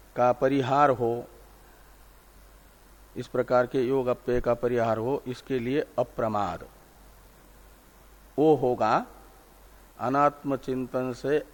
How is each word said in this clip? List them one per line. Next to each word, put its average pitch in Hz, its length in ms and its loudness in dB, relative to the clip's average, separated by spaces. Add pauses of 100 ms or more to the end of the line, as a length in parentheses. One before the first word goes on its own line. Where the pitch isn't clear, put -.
(160)
का 123 160 4
परिहार 139 580 2
हो, 117 340 0 (1900)
इस 123 120 -10
प्रकार 123 380 2
के 131 160 0
योग 127 240 0
अप्यय 123 340 -2
का 120 140 0
परिहार 117 440 0
हो, 127 280 -4
इसके 127 320 -6
लिए 127 220 -4 (180)
अप्रमाद 104 680 -4 (1700)
वो 156 160 8
होगा, 127 520 0 (920)
अनात्म 139 560 0
चिंतन 127 560 -6
से 139 420 -4